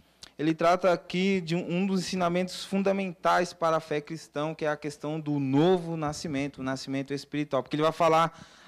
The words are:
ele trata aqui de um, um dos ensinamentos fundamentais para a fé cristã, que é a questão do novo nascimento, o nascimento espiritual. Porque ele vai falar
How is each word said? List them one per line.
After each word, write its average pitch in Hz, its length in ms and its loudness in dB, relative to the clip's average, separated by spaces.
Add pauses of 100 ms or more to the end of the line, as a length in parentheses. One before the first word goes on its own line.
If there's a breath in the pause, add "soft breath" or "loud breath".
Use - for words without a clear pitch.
(380 loud breath)
ele 156 160 2
trata 175 380 4
aqui 185 480 0
de 165 140 -4
um, 175 280 -2
um 202 40 0
dos 190 140 0
ensinamentos 180 640 -2
fundamentais 190 880 0
para 160 240 2
a 160 40 0
fé 151 200 -4
cristã, 156 540 -6
que 156 100 -6
é 156 40 0
a 147 80 0
questão 151 440 -8
do 147 180 -2
novo 165 580 2
nascimento, 147 640 -6
o 135 40 -12
nascimento 135 500 -6
espiritual. 143 500 -4
Porque - 140 -6
ele 147 60 0
vai 156 100 4
falar 165 520 2 (240 loud breath)